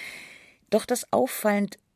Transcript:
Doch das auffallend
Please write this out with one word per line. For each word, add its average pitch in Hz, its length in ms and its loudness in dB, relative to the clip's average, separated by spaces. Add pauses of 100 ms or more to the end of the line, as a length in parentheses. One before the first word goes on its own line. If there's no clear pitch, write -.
(680)
Doch 220 160 4
das - 280 -2
auffallend 208 640 0 (180)